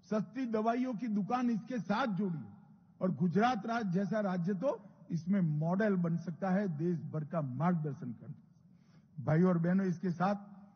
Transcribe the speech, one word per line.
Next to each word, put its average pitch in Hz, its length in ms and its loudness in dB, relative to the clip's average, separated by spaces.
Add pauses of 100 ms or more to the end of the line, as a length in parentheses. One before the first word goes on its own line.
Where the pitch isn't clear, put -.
सस्ती 220 420 -2
दवाइयों 233 480 0
की 226 140 -4
दुकान 226 420 0
इसके 233 300 -2
साथ 208 280 0
जुड़ी 180 320 -2
हो। 113 140 -12 (480)
और 185 100 2
गुजरात 185 540 2
राज्य 226 260 -2
जैसा 202 280 0
राज्य 185 340 0
तो 269 360 -2 (220)
इसमें 180 300 0
मॉडल 170 540 2
बन 170 220 0
सकता 180 320 -4
है, 185 280 0
देश 165 220 0
भर 147 260 -6
का 165 160 -2
मार्गदर्शन 143 720 -2
कर - 160 -14
सकता - 920 -20
है। 117 60 -8
भाइयों 165 240 4
और 175 80 4
बहनों, 180 280 2
इसके 185 260 -2
साथ 190 240 0 (400)